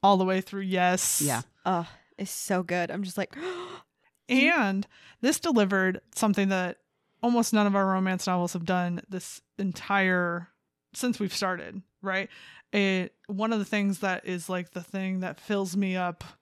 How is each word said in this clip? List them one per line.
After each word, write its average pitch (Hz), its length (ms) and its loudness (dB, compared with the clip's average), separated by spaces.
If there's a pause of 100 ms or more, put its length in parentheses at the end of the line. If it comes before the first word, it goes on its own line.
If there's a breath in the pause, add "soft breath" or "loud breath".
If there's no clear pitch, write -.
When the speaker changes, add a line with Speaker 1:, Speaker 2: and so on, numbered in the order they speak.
Speaker 1:
all 196 140 8
the 185 80 2
way 185 160 2
through. 196 200 -8
Yes. 185 640 2
Speaker 2:
Yeah. 120 160 0 (240)
Speaker 3:
Oh, 175 220 0 (300 loud breath)
it's 196 140 -6
so 185 300 -2
good. 175 300 -2
I'm 196 120 -6
just 185 140 -8
like, - 240 -6
<gasps> - 880 -12
Speaker 1:
And 247 560 2 (360 loud breath)
this 262 180 2
delivered 196 640 2 (140)
something 202 340 2
that 180 280 -2 (440)
almost 240 320 2
none 208 140 4
of 202 80 2
our 196 120 4
romance 190 400 0
novels 180 260 0
have 170 120 -6
done 175 440 0
this - 320 -10 (160)
entire, 180 920 0 (440)
since 247 260 -2
we've 196 160 -2
started, 185 460 -4 (200)
right? 190 280 -4 (420 loud breath)
It, 190 420 2 (140)
one 208 260 -2
of 214 60 2
the 196 60 0
things 202 340 0
that 190 260 -2
is, 180 240 -6
like, 180 220 -4
the 180 120 -10
thing 190 380 -4
that - 180 -8
fills 196 380 -2
me 190 180 0
up 175 280 -4 (180)